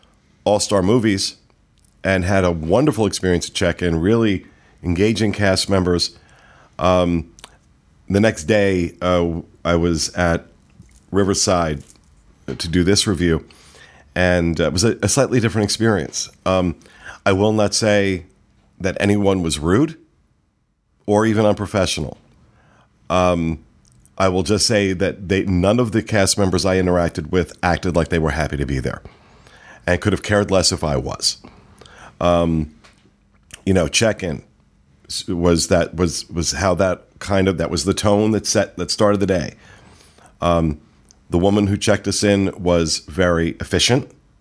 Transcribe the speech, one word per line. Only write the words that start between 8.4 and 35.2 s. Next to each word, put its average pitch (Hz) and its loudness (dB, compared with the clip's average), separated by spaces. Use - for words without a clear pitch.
day, 95 0
uh, 87 0
I 85 2
was 85 0
at 87 -2
Riverside 87 0
to 64 -8
do 87 2
this 101 2
review, 85 0
and, 87 0
uh, 82 0
it 71 -2
was 90 0
a, 113 0
a 101 0
slightly 123 0
different 107 0
experience. 101 -2
Um, 90 0
I 101 4
will 101 2
not 104 0
say 98 0
that 92 -4
anyone 101 2
was 78 -4
rude 110 0
or 104 4
even 110 2
unprofessional. 98 -2
Um, 85 0
I 95 2
will 92 0
just 98 0
say 101 0
that 90 -4
they, 95 0
none 95 2
of 117 -2
the 107 0
cast 101 0
members 90 0
I 95 2
interacted 87 0
with 90 -2
acted 87 0
like 82 0
they 85 0
were 78 0
happy 73 -4
to 69 -4
be 67 -4
there 64 -6
and 90 0
could 101 -2
have 90 -4
cared 104 0
less 95 2
if 87 -4
I 73 -2
was. - -6
Um, 85 0
you 98 2
know, 87 4
check-in 92 -2
s-, - -12